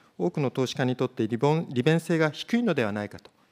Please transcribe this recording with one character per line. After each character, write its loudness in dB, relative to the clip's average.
多 0
く -4
の 0
投 -2
資 -10
家 -2
に 0
と 0
っ -20
て -2
利 -4
便、 2
利 0
便 4
性 0
が 2
低 -2
い 0
の 2
で 2
は -2
な -4
い -6
か -16
と -20